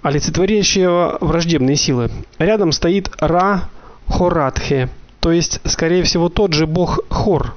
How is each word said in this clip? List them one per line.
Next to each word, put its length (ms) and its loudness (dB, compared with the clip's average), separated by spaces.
олицетворяющего 1160 0
враждебные 560 0
силы. 340 0
Рядом 340 2
стоит 480 0
Ра 500 2
Хоратхе, 800 0
то 120 2
есть, 320 0
скорее 400 0
всего, 260 0
тот 240 0
же 140 0
бог 320 0
Хор 480 -2